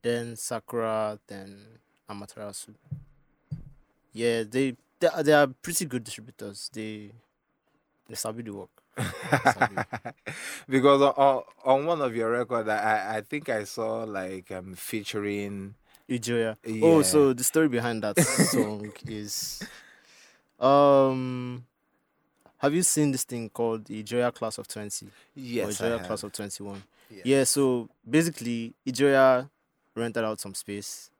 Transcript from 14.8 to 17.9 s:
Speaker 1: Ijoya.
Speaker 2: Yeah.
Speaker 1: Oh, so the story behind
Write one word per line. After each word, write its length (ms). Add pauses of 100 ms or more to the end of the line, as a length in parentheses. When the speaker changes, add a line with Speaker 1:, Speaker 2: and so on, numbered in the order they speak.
Speaker 1:
Ijoya. 560
Speaker 2:
Yeah. 200
Speaker 1:
Oh, 160
so 320
the 100
story 260
behind 340